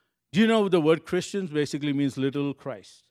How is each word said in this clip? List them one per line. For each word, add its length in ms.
Do 80
you 60
know 220
the 120
word 260
Christians 440
basically 440
means 240
little 340
Christ? 580